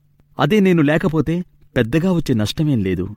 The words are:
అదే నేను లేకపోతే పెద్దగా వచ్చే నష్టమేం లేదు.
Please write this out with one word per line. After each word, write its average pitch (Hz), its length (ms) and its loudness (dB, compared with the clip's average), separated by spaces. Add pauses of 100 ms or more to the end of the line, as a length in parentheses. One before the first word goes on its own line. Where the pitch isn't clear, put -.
(400)
అదే 147 200 2
నేను 185 220 4
లేకపోతే 160 640 0 (340)
పెద్దగా 156 340 0
వచ్చే 160 240 0
నష్టమేం 113 480 -2
లేదు. 92 340 -2